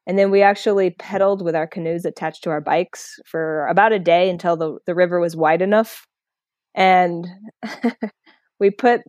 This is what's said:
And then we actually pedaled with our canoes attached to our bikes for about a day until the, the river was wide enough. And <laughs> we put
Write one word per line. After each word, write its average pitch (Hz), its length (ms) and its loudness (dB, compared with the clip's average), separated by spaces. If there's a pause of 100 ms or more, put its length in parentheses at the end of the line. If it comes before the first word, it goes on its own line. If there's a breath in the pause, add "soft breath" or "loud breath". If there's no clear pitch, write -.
And 185 80 -2
then 196 140 4
we 196 120 4
actually 196 480 2
pedaled 196 540 -2
with 165 120 -2
our 160 100 -4
canoes 170 380 -6
attached 160 400 -8
to 170 60 -6
our 151 100 -4
bikes 151 680 -4
for 156 400 -6
about 196 260 4
a 208 60 0
day 175 320 2
until 175 260 -2
the, 160 300 -6
the 180 80 -4
river 175 240 2
was 170 160 -2
wide 160 280 2
enough. 208 440 0 (720)
And 180 500 2 (380)
<laughs> - 960 -10
we 202 100 4
put 240 380 2